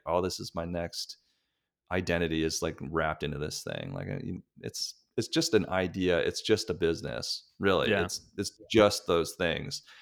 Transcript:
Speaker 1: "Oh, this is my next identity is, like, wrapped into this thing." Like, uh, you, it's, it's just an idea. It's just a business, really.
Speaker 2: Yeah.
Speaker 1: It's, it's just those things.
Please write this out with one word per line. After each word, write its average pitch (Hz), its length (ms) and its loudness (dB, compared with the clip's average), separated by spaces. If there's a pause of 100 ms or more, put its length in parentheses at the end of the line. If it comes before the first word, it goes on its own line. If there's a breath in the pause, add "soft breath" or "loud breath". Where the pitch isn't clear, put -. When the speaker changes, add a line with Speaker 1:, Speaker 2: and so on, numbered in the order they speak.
Speaker 1:
"Oh, 87 160 2
this 92 180 -4
is - 140 -12
my 85 100 -4
next 85 540 -6 (720)
identity 85 520 0
is, 78 180 -2
like, 80 180 -4
wrapped 78 420 -2
into 73 160 -4
this - 240 -6
thing." 50 320 -8
Like, 50 140 -8
uh, 50 140 -4
you, - 200 -8 (200)
it's, - 320 -8 (240)
it's 110 100 -2
just - 260 0
an 98 140 6
idea. 92 500 2
It's 78 240 0
just - 280 2
a - 40 0
business, - 720 -2 (140)
really. 92 320 4
Speaker 2:
Yeah. 101 100 2
Speaker 1:
It's, - 380 -4
it's 98 140 -4 (180)
just 104 360 6
those 85 280 2
things. - 480 -2 (200 soft breath)